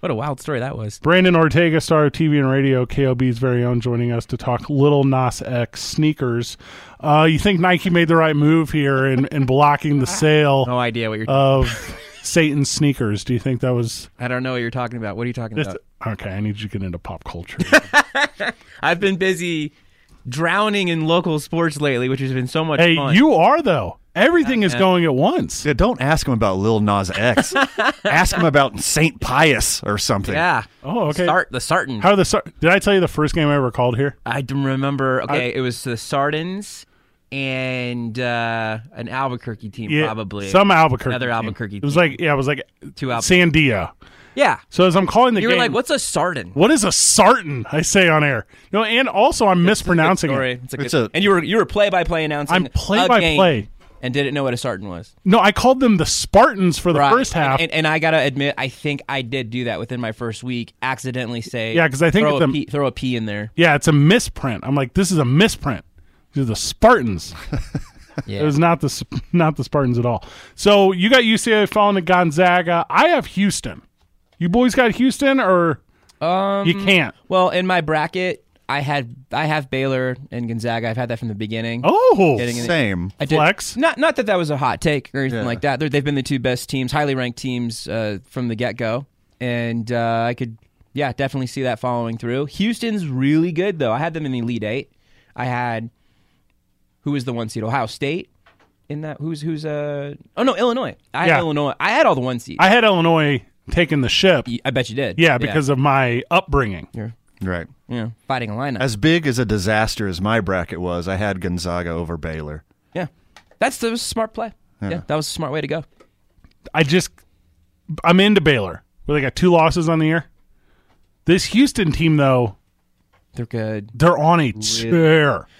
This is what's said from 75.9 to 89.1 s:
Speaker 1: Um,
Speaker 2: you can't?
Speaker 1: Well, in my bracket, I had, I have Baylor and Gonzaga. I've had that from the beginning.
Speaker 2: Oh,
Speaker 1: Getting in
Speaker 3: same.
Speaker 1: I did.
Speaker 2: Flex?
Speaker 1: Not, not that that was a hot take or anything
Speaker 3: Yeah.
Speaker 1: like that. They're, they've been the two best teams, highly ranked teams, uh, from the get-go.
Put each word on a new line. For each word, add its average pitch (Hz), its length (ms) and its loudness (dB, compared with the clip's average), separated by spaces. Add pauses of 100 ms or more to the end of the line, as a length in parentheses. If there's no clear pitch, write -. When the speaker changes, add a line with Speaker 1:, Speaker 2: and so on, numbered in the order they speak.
Speaker 1:
Um, 196 480 0
Speaker 2:
you 196 160 0
can't? 170 300 2 (140)
Speaker 1:
Well, 185 200 2
in 180 180 -2
my 185 140 2
bracket, 160 640 -4 (240)
I 139 120 -4
had, 135 360 -4 (160)
I 151 140 -2
have 151 240 -4
Baylor 131 480 -2 (120)
and 120 160 -6
Gonzaga. 117 440 -4
I've 110 80 -4
had 123 100 -4
that 117 120 -6
from 120 80 -6
the 107 60 -6
beginning. 113 500 -6
Speaker 2:
Oh, 202 520 4
Speaker 1:
Getting 120 220 -4
in 120 80 -6
Speaker 3:
same. 101 520 -2
Speaker 1:
I 151 60 -4
did. 147 120 0
Speaker 2:
Flex? 160 420 0
Speaker 1:
Not, 294 180 0
not 302 200 0
that 247 100 -2
that 202 100 0
was 170 140 -2
a 143 80 -4
hot 123 240 -2
take 147 320 -2
or 139 60 -4
anything 127 200 -4
Speaker 3:
Yeah. 104 60 -4
Speaker 1:
like 117 160 -6
that. 139 180 -2
They're, 151 80 -2
they've 143 160 0
been 147 100 -2
the 135 80 -2
two 170 160 -2
best 127 300 -4
teams, 131 240 -4
highly 147 220 0
ranked 123 240 -6
teams, 123 500 -6
uh, 107 300 -4 (100)
from 127 200 -6
the 117 60 -4
get-go. 120 520 -4 (340)